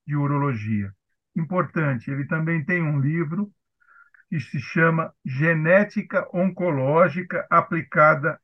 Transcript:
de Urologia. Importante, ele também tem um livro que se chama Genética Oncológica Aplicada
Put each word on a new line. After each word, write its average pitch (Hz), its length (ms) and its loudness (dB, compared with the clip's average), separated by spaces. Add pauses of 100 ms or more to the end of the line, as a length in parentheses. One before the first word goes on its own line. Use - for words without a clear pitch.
de 147 80 -4
Urologia. 123 760 0 (420)
Importante, 151 760 -2
ele 139 160 -4
também 160 360 -2
tem 175 200 -2
um 147 180 0
livro 165 500 -2 (760)
que 160 100 -4
se 139 220 -6
chama 160 500 0 (140)
Genética 165 1040 0
Oncológica 175 1200 0
Aplicada 156 920 2